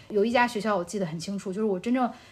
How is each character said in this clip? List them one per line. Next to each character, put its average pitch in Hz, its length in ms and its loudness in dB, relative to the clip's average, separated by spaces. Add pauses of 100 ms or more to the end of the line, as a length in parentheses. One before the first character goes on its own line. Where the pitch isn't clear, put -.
有 208 160 2
一 233 80 2
家 240 140 6
学 233 140 -4
校 208 160 0
我 175 80 0
记 208 140 -6
得 185 80 0
很 160 140 -6
清 196 180 -6
楚， 190 140 -6
就 196 80 -4
是 220 40 0
我 196 140 2
真 233 160 0
正 247 180 2 (200)